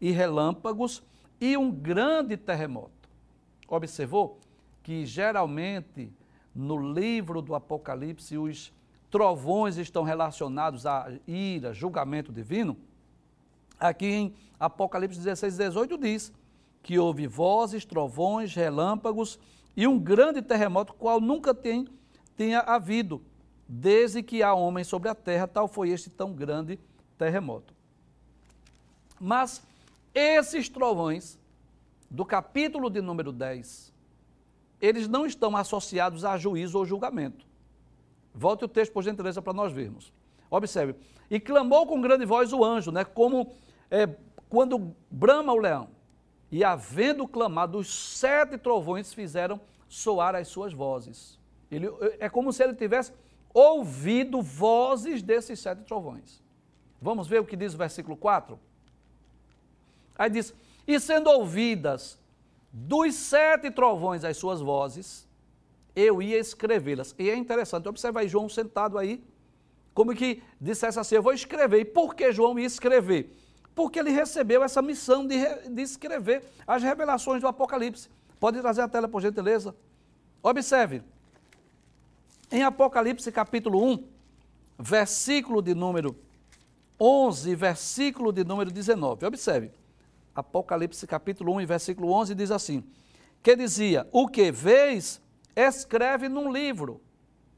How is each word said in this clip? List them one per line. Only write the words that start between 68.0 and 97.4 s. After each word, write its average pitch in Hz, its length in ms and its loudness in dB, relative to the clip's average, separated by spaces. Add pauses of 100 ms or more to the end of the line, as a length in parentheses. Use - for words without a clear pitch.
aí 202 80 0
João 208 200 0
sentado 208 500 -2
aí, 202 260 -4 (680)
como 226 200 4
que 247 280 -2 (180)
dissesse 208 380 -4
assim, 214 160 0
"Eu 214 80 6
vou 254 100 4
escrever." 254 480 2
E 220 40 2
por 330 300 2
que 262 160 2
João 233 280 4
ia 247 80 0
escrever? 208 680 2 (400)
Porque 330 240 -2
ele 302 120 0
recebeu 269 520 2
essa 269 200 2
missão 277 440 0
de 269 100 -2
re-, 269 320 -2
de 247 140 -6
escrever 269 640 -4 (220)
as 240 160 2
revelações 269 580 0
do 262 80 0
Apocalipse. 254 640 -4 (280)
Pode 233 220 2
trazer 240 220 2
a 233 60 0
tela, 233 200 0
por 208 140 -4
gentileza? 208 520 0 (680)
Observe, 240 600 2 (1500)
em 247 100 2
Apocalipse 254 680 2
capítulo 220 500 0
um, 254 220 2 (760)
versículo 214 840 0
de 175 120 0
número 170 400 -2 (840)
onze, 214 540 4
versículo 220 760 -2
de 185 140 0
número 190 260 -2
dezenove. 180 540 0
Observe, 180 480 -2 (640)
Apocalipse 170 680 -4
capítulo 175 500 -4
um 202 60 -2
e 180 60 -4
versículo 175 460 -2
onze 208 200 2
diz 196 200 -2
assim: 147 320 -4 (580)
Que 240 140 10
dizia, 202 560 2
"O 254 160 6
que 185 240 6
vês, 220 680 4 (360)
escreve 254 720 2
num 277 240 -4
livro." 240 480 -4 (580)